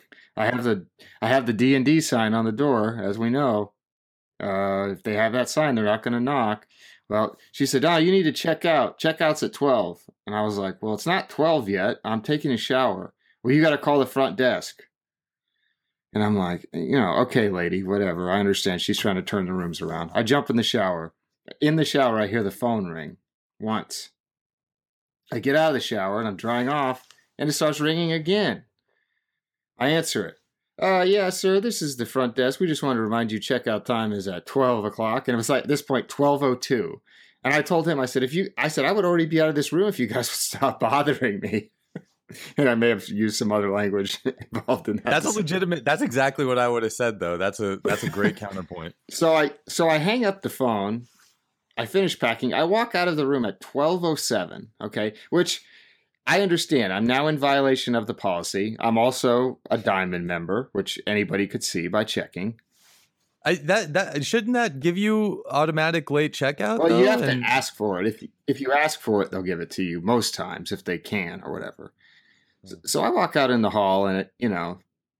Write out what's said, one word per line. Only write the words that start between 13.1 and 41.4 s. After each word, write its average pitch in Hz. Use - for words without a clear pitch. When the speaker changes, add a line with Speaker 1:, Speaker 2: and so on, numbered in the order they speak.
Speaker 1:
"Well, 127
you 151
gotta 156
call 147
the 131
front 131
desk." 113
And 107
I'm 104
like, 87
you 87
know, 92
"Okay, 110
lady, 90
whatever. 92
I 101
understand." 98
She's 101
trying 98
to 92
turn 95
the 90
rooms 87
around. 82
I 117
jump 131
in 120
the 117
shower. 90
In 151
the 156
shower, 123
I 107
hear 110
the 98
phone 110
ring 80
once. 107
I 113
get 131
out 160
of 151
the 120
shower 101
and 113
I'm 98
drying 123
off, 135
and 143
it 147
starts 151
ringing 160
again. 165
I 127
answer 156
it. 80
"Uh, 185
yeah, 190
sir, 190
this 208
is 139
the 117
front 127
desk. 131
We 190
just 156
wanted 135
to 113
remind 113
you 110
checkout 117
time 113
is 101
at 90
twelve 123
o'clock." 113
And 123
it -
was, 113
like, 139
at -
this 143
point, 123
twelve 143
oh 127
two. 104
And 135
I 147
told 160
him, 156
I 131
said, 127
"If 127
you," 180
I 139
said, 147
"I -
would 202
already 170
be 156
out 156
of 151
this 143
room 185
if -
you 120
guys 110
<laughs> 120
would -
stop -
bothering 127